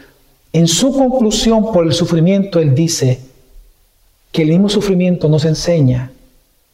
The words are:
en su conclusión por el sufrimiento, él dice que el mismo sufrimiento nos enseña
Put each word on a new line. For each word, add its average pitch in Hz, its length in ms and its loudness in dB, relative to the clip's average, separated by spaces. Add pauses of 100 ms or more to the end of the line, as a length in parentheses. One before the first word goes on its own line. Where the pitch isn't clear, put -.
(520)
en 165 160 2
su 247 240 0
conclusión 226 800 0
por 175 120 2
el 160 80 0
sufrimiento, 175 680 0
él 151 120 2
dice 135 480 0 (1120)
que 160 120 -2
el 156 80 0
mismo 190 180 2
sufrimiento 180 600 0
nos 156 160 2
enseña 151 680 0 (600)